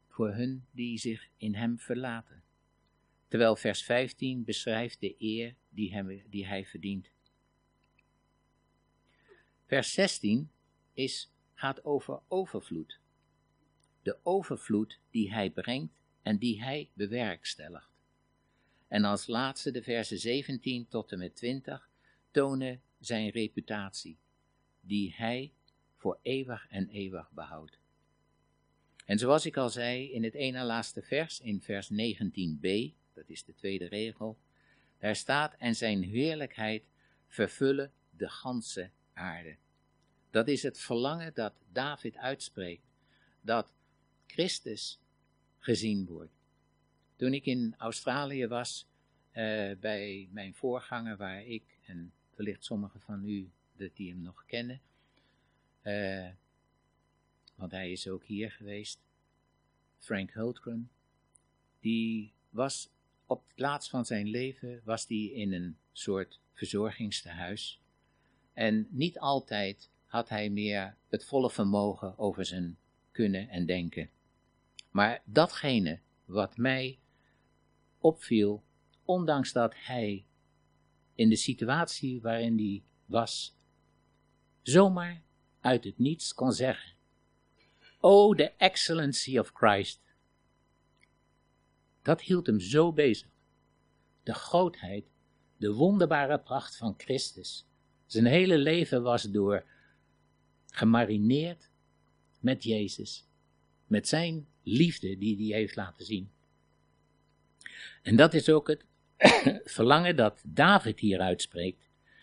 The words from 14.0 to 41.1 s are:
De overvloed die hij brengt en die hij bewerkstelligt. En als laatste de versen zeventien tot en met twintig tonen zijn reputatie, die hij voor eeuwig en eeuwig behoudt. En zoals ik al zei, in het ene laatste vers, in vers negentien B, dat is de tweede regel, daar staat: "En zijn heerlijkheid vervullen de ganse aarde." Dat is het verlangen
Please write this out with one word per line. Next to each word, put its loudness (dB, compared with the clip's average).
De -4
overvloed -2
die -2
hij -2
brengt -8
en 0
die -2
hij -8
bewerkstelligt. -8
En 0
als -2
laatste -4
de -6
versen -4
zeventien -4
tot -8
en -6
met -10
twintig -8
tonen -2
zijn -4
reputatie, -8
die -4
hij -6
voor -4
eeuwig -6
en -6
eeuwig -10
behoudt. -16
En 0
zoals 2
ik -8
al 0
zei, -6
in -4
het -6
ene -6
laatste -6
vers, -6
in -6
vers -8
negentien -4
B, -2
dat -20
is -18
de -20
tweede -8
regel, -10
daar -2
staat: -2
"En -2
zijn -2
heerlijkheid -6
vervullen -2
de -8
ganse -10
aarde." -12
Dat 2
is -2
het -6
verlangen -6